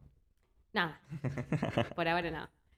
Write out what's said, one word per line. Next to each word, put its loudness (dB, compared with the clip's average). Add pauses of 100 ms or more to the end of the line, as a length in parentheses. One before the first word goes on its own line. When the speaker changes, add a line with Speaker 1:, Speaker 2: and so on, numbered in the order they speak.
(720)
Speaker 1:
Nada. 2 (100)
Speaker 2:
<laughs> 0
Speaker 1:
Por 0
ahora 2
nada. -6 (260)